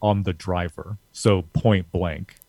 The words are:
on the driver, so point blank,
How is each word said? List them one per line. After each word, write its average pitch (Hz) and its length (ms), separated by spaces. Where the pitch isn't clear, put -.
on 101 220
the 95 80
driver, 87 640
so 98 300
point 101 400
blank, 85 440